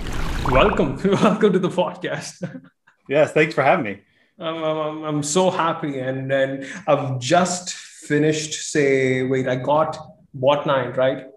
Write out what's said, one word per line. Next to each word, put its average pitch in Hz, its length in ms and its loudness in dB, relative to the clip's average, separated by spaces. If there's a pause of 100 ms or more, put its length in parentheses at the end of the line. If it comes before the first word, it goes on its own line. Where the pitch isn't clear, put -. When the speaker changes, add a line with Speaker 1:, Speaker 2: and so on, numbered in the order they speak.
(500)
Speaker 1:
<laughs> - 0 -
Welcome. 147 460 2
<laughs> - 80 -4
Welcome 196 480 2
to 185 60 2
the 180 100 0
podcast. 151 760 -6 (240)
<laughs> - 40 -20 (380)
Speaker 2:
Yes, 143 240 4
thanks 156 220 2
for 147 80 2
having 143 220 4
me. 101 160 -8 (380)
Speaker 1:
I'm, 165 180 -6
I'm, 156 200 -2
I'm, 156 280 -6
I'm 151 180 -2
so 185 280 2
happy, 156 480 -2
and, 131 340 -4
and 135 340 0 (200)
I've 135 320 2
just 175 540 0
finished, 156 1000 -2
say, 135 520 2
wait, 131 260 -2
I 127 80 0
got 147 400 0 (380)
Bot 143 320 2
Nine, 131 260 0
right? 135 340 0 (100)